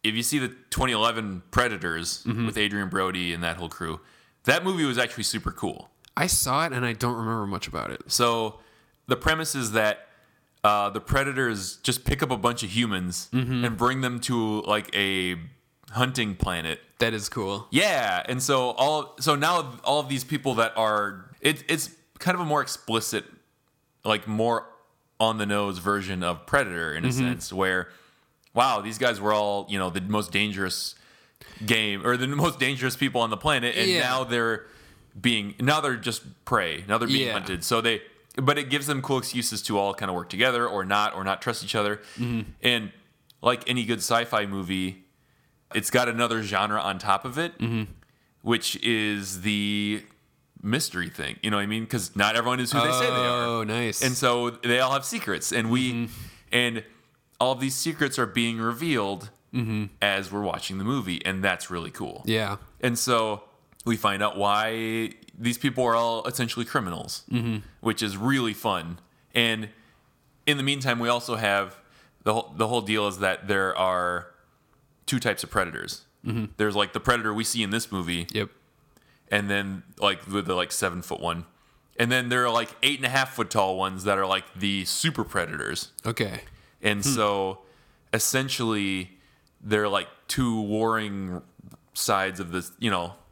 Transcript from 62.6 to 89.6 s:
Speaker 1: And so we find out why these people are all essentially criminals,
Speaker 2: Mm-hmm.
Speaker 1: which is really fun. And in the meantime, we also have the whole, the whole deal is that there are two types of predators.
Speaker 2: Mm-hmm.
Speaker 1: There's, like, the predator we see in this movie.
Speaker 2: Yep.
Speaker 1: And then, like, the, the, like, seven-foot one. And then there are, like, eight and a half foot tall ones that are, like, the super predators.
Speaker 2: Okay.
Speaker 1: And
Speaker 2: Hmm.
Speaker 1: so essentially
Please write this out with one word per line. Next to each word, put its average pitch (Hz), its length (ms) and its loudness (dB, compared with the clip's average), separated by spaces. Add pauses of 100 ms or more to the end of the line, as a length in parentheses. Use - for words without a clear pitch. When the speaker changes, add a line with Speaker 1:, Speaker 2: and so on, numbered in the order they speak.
Speaker 1:
And 120 160 0
so 110 460 0 (420)
we 113 100 2
find 101 260 2
out 104 140 0
why 110 760 0 (260)
these 120 180 0
people 127 280 0
are 117 100 4
all 117 320 2
essentially 120 400 -2
criminals, - 640 -4
Speaker 2:
Mm-hmm. 113 280 -2 (220)
Speaker 1:
which 110 220 0
is 98 160 -2
really 123 340 0
fun. 87 460 -2 (360)
And 113 340 0 (800)
in 147 120 4
the 135 60 -2
meantime, 135 340 0
we 120 100 0
also 120 280 0
have 101 400 2 (480)
the 107 100 2
whole, - 220 -2
the 110 120 2
whole 120 140 0
deal 104 260 0
is 92 120 -6
that 95 280 0
there 95 280 2
are 90 500 0 (800)
two 131 140 0
types 104 240 0
of - 60 -14
predators. 80 520 -4 (240)
Speaker 2:
Mm-hmm. 110 200 -2 (120)
Speaker 1:
There's, 107 180 2
like, 101 160 2
the 107 80 -4
predator 113 320 2
we 110 120 -2
see 113 180 -2
in 98 80 -2
this 113 200 -2
movie. 87 420 -2
Speaker 2:
Yep. 104 180 -2 (800)
Speaker 1:
And 104 180 2
then, 98 340 -2 (160)
like, 98 280 2
the, 98 160 0
the, 90 120 -2
like, 90 180 0
seven-foot 87 480 -4
one. 85 260 -4 (520)
And 120 140 2
then 127 160 0
there 123 160 2
are, 120 60 2
like, 113 200 0 (120)
eight 139 160 2
and 135 80 -2
a 123 40 2
half 131 240 2
foot 113 140 -2
tall 95 300 2
ones 95 260 -2
that 98 140 2
are, 98 80 0
like, 95 180 0 (100)
the 98 300 -2
super - 400 -2
predators. 78 680 -4 (120)
Speaker 2:
Okay. 110 380 -2 (400)
Speaker 1:
And 101 200 0
Speaker 2:
Hmm. 139 80 0
Speaker 1:
so 101 480 0 (540)
essentially 110 1000 0 (520)